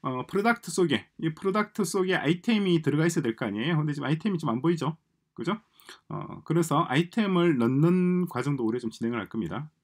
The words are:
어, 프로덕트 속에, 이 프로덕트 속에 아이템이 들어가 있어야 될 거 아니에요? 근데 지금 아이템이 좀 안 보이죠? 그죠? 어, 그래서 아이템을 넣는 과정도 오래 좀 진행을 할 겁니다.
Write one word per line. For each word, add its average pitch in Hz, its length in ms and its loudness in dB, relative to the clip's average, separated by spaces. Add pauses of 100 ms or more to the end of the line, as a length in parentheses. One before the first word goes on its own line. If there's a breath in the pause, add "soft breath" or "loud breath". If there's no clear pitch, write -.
어, 127 240 -6
프로덕트 214 440 -2
속에, 156 380 0 (100)
이 160 160 -4
프로덕트 208 500 -2
속에 185 300 0
아이템이 180 680 2
들어가 147 240 2
있어야 165 160 0
될 117 120 0
거 127 120 -4
아니에요? 117 320 -2
근데 151 140 -2
지금 143 140 -6
아이템이 180 320 -2
좀 156 120 -4
안 120 120 -2
보이죠? 160 340 0 (380)
그죠? 175 260 -4 (480 loud breath)
어, - 360 -10
그래서 160 440 2
아이템을 175 720 2
넣는 175 720 4
과정도 127 360 -2
오래 113 140 0
좀 117 120 -6
진행을 117 280 -4
할 95 100 -6
겁니다. 113 420 -6 (140)